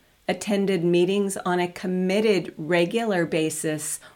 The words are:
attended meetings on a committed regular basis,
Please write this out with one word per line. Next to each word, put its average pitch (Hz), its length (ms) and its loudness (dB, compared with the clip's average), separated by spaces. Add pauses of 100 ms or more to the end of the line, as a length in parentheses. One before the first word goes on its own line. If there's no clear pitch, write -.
(280)
attended 190 560 0
meetings 190 540 2
on 180 220 0
a 180 80 0
committed 185 880 0
regular 175 680 0
basis, 156 720 -2 (160)